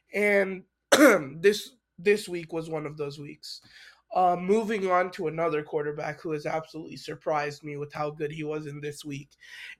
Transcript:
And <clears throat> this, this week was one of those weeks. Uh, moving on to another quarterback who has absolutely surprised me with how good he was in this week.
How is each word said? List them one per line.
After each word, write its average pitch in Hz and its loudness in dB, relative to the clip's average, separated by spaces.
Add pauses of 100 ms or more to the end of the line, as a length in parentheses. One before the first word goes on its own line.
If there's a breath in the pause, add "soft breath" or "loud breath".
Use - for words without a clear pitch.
(140 loud breath)
And 196 2 (160)
<clears throat> - -2
this, 190 6 (260)
this 202 2
week 175 -8
was 165 -6
one 151 -6
of 151 -12
those 143 -8
weeks. 151 -16 (540 loud breath)
Uh, 180 4
moving 196 0
on 180 4
to 180 -4
another 156 -2
quarterback 151 -4
who 165 -6
has 151 -4
absolutely 160 -6
surprised 147 -4
me 147 -10
with 143 -10
how 151 -4
good 151 -6
he 156 -8
was 151 -6
in 143 -12
this 147 -10
week. 143 -10 (500 loud breath)